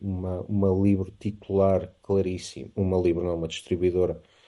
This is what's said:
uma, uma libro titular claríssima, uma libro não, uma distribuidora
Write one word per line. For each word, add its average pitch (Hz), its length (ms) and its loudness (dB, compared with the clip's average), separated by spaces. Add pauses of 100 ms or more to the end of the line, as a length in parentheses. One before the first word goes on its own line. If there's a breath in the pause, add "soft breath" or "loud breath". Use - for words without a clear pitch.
uma, 92 400 -4
uma 98 280 0 (140)
libro 98 360 2
titular 98 800 0
claríssima, 92 760 -4
uma 95 240 2
libro 87 260 2
não, 87 120 -2
uma 82 100 -4
distribuidora 87 720 -2 (260 soft breath)